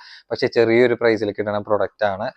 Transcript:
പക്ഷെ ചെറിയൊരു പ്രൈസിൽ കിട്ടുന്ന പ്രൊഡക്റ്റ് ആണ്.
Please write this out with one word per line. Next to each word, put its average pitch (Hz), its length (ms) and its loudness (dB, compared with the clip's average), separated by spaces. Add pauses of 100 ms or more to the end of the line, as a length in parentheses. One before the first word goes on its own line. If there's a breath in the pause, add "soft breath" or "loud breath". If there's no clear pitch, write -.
(300 loud breath)
പക്ഷെ 120 160 -2
ചെറിയൊരു 117 480 4
പ്രൈസിൽ 110 360 0
കിട്ടുന്ന 104 280 -6
പ്രൊഡക്റ്റ് 104 460 -4
ആണ്. 101 320 -4